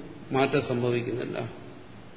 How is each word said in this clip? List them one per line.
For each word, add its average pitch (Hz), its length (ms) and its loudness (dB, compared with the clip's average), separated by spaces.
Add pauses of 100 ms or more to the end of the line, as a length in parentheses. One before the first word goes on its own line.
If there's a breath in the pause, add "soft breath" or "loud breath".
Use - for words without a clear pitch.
(320)
മാറ്റം 135 300 6
സംഭവിക്കുന്നില്ല. 120 880 0 (640)